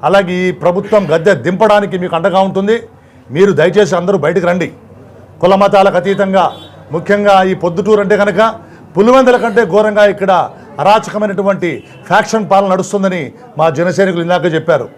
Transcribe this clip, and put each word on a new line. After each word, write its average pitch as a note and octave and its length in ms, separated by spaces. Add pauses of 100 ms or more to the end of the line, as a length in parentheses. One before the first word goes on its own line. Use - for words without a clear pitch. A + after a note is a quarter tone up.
అలాగే F3+ 280 (120)
ఈ - 20 (140)
ప్రభుత్వం G3 400 (100)
గద్దె E3 220 (120)
దింపడానికి G3+ 560
మీకు E3+ 160
అండగా F#3+ 300
ఉంటుంది. G3 280 (580)
మీరు F#3+ 240
దయచేసి F3+ 400
అందరూ F3+ 260
బయటకు F3 240
రండి. F3+ 200 (720)
కుల F#3 200
మతాలకు G3 400
అతీతంగా, F#3+ 420 (520)
ముఖ్యంగా G3+ 400 (160)
ఈ F#3 120
పొద్దుటూరు G3 420
అంటే G3 180
కనుక G3+ 180 (560)
పులివెందుల B3 480
కంటే G3+ 180 (120)
ఘోరంగా G#3 380
ఇక్కడ F#3+ 200 (500)
అరాచకమైనటువంటి G3 880 (380)
ఫ్యాక్షన్ G#3+ 420
పాలన G3 240
నడుస్తుందని F#3+ 480 (360)
మా D#3 100 (100)
జనసైనికులు F3 480
ఇందాక F3 300
చెప్పారు. D#3 300 (120)